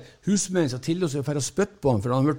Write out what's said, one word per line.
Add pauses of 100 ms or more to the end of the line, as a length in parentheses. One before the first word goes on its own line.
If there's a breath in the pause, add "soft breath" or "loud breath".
(260 loud breath)
husmenn
som
tillot
seg
å
fære
og
spytte
på
han,
for
han
ble